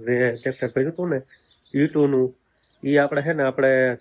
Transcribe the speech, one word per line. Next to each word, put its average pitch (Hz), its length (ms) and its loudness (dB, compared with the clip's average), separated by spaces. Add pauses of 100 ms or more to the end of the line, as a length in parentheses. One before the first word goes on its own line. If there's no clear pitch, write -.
જે 123 260 0
ટ્રેક્ટર 120 420 -6
ભર્યું 139 220 -2
હતું 180 160 -6
ને 135 80 -2 (560)
ઈંટોનું, 143 520 2 (560)
ઈ 139 160 0
આપણે 147 240 0
છે 160 120 -2
ને 143 100 -2
આપણે 135 260 2 (300)